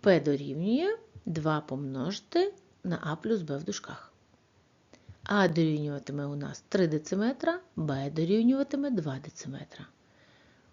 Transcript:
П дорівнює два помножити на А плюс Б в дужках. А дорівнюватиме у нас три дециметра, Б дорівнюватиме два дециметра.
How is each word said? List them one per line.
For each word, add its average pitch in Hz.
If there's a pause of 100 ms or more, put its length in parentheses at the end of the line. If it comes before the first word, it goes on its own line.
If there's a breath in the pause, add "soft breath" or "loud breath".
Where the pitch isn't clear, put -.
П 185
дорівнює 156 (280)
два 156
помножити 147 (300)
на 175
А 151
плюс 214
Б 143
в 151
дужках. - (1080 soft breath)
А 202
дорівнюватиме 151
у 143
нас 143
три 190
дециметра, 226 (160)
Б 143
дорівнюватиме 240
два 151
дециметра. - (880 soft breath)